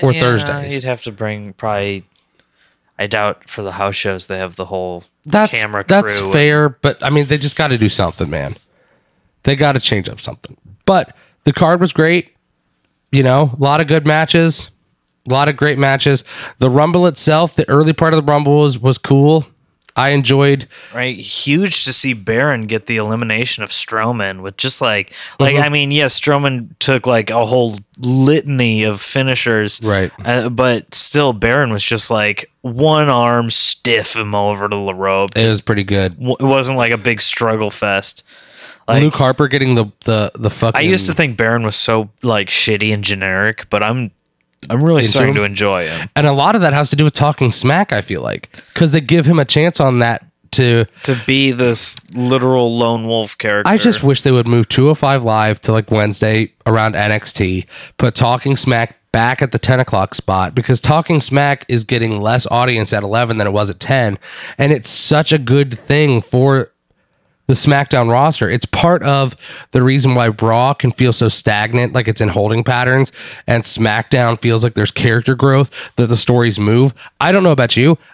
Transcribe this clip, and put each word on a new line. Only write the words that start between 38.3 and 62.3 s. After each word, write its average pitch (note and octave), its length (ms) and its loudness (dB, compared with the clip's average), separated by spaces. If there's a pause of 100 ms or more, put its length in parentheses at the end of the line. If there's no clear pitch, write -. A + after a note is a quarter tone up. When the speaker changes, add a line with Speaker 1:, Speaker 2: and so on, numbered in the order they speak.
Speaker 2:
Like, C3 140 4
Speaker 1:
Luke D3+ 120 2
Harper C3 320 2
getting C3+ 280 0
the, A2+ 180 0 (140)
the, G#2+ 280 -2
the A2 140 -4
fucking A#2 300 -2
Speaker 2:
I C#3+ 40 2
used F#3 260 2
to E3 60 -4
think C3+ 220 0
Baron A#2 280 0
was G#2 120 -2
so, A2 320 0 (140)
like, G#2+ 260 0
shitty G#2+ 460 0
and G#2 100 -4
generic, G2 640 -2
but G#2 140 0
I'm, A2+ 280 -4 (600)
I'm A#2+ 140 0
really D#3+ 160 4
Speaker 1:
Into A2+ 100 2
Speaker 2:
starting C3 200 2
Speaker 1:
him? C#3 60 0
Speaker 2:
to G#2 60 0
enjoy G2 460 -2
him. D#2+ 260 -8
Speaker 1:
And D3+ 100 0
a C#3+ 80 4
lot D3 220 2
of A3 60 2
that D#3 120 2
has C#3+ 180 0
to D3 60 -2
do D3 60 2
with D3+ 120 2
talking D3 360 0
smack, D3+ 420 0
I G#2 80 -2
feel E2+ 220 -8
like, G#1 260 -8 (260)
'cause D#3+ 180 2
they D#3+ 80 2
give D3+ 260 2
him E3 140 4
a C#3 40 2
chance D#3+ 360 0
on C3 180 2
that A#2 260 0 (280)
to A#2+ 320 2 (180)
Speaker 2:
To C3 140 -2 (100)
be C3+ 240 2
this A#2+ 460 0 (180)
literal B2 640 0
lone A#2 300 0
wolf A2+ 300 -4
character. G#2 300 0
Speaker 1:
I G#3 80 4
just G#3 280 2
wish C3+ 180 2
they C#3 80 2
would B2 160 4
move A#2+ 220 2
two C3 200 2
oh D#3 60 4
five C#3 300 0
Live A2 380 0
to, A2+ 100 0
like, A2 180 0
Wednesday G#2+ 640 0 (120)
around A2 300 2
N G#2 160 0
X G#2+ 220 -4
T, F#2 320 -4 (340)
put A#2+ 160 0
Talking B2+ 420 0
Smack A#2 440 0 (100)
back A#2 320 0
at C3+ 80 -2
the B2 80 -4
ten B2+ 220 2
o'clock F#2+ 340 -2
spot, F#2 400 -2
because B2 260 0
Talking D3+ 400 0
Smack C#3+ 480 0
is A#2+ 140 0
getting A2+ 380 -2
less A2+ 280 0